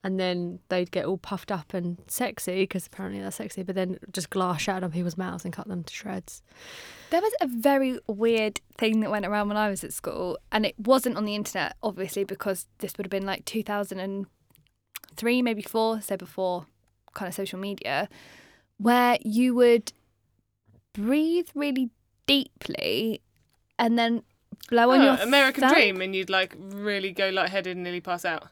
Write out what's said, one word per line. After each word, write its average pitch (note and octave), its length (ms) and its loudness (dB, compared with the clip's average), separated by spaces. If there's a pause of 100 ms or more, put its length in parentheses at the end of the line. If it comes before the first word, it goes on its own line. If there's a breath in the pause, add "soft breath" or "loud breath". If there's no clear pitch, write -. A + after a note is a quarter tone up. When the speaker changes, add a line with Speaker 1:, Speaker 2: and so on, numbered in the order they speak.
Speaker 1:
and F#3+ 160 -2
then F3+ 480 -2
they'd F3+ 240 -2
get - 140 -2
all F#3 120 -2
puffed - 360 -8
up E3 200 -8
and F3 240 -4 (120)
sexy, F#3+ 580 -2
'cause - 200 -6
apparently G3 340 -8
that's G3 160 -8
sexy, G3 260 -8
but F#3 120 -6
then F#3 220 -2 (140)
just F#3 180 -6
glass F3+ 300 0
shattered F#3 240 -2
on E3+ 80 -4
people's F3 260 -2
mouths F3+ 280 -6
and F3+ 80 -6
cut - 160 -12
them F3 160 -6
to - 80 -14
shreds. - 480 -10 (720 loud breath)
Speaker 2:
There E4+ 100 4
was G#4+ 180 2
a D#4 80 0
very B3+ 500 2 (100)
weird A3 520 0 (180)
thing A3 220 2
that G#3+ 100 -2
went G3+ 160 -2
around G#3 220 0
when G#3 100 -2
I G#3+ 120 2
was G3 160 -6
at - 80 -10
school, - 440 -6 (140)
and G#3+ 140 2
it - 120 -4
wasn't B3 380 4
on G#3+ 80 -2
the G#3 120 -2
internet, G3+ 460 -4
obviously, G3 440 -4
because F#3+ 420 -6 (120)
this - 180 -10
would G3 80 -6
have F#3 60 -10
been, G3 140 -4
like, G3 200 -6
two A3 180 -4
thousand G3+ 380 -4
and G3 240 -6 (920)
three, A#3+ 260 2
maybe A3+ 200 0
four, A3 400 0
so G3+ 160 -2
before F3+ 480 -4 (480)
kind F#3 160 -6
of F3+ 60 -8
social F#3+ 220 -6
media, F#3 520 -4 (680 loud breath)
where A#3+ 460 4
you A#3 320 2
would A#3+ 380 6 (1000)
breathe D#4 600 2
really C4+ 340 0 (380)
deeply A3 920 0 (580)
and A#3 180 4
then A#3 260 0 (460)
blow A#3+ 220 6
on C4+ 100 10
Speaker 3:
Oh, - 20 10
Speaker 2:
your C4+ 100 8 (100)
Speaker 3:
American C#4 380 4
Speaker 2:
thumb. C4 120 6
Speaker 3:
Dream, G3+ 280 4
and F#3+ 140 -4
you'd, F#3+ 140 -4
like, F#3+ 280 0
really G3 540 -6
go F#3+ 180 0
lightheaded F#3 460 -2
and F3+ 80 -6
nearly F3 180 -6
pass F3 240 -6
out. D#3+ 260 -4